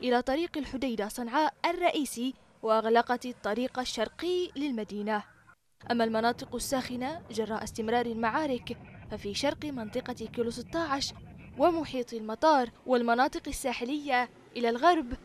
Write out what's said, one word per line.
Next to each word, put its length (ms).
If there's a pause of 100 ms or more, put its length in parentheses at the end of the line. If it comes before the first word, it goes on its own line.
إلى 180
طريق 360
الحديدة 500
صنعاء 460 (120)
الرئيسي، 680 (280)
وأغلقت 640
الطريق 540
الشرقي 760
للمدينة. 680 (680)
أما 120
المناطق 520
الساخنة 680 (100)
جراء 320
استمرار 420
المعارك 720 (340)
ففي 220
شرق 320
منطقة 480
كيلو 380
ستة 280
عشر 360 (420)
ومحيط 560
المطار 560 (160)
والمناطق 640
الساحلية 800 (280)
إلى 120
الغرب 440 (120)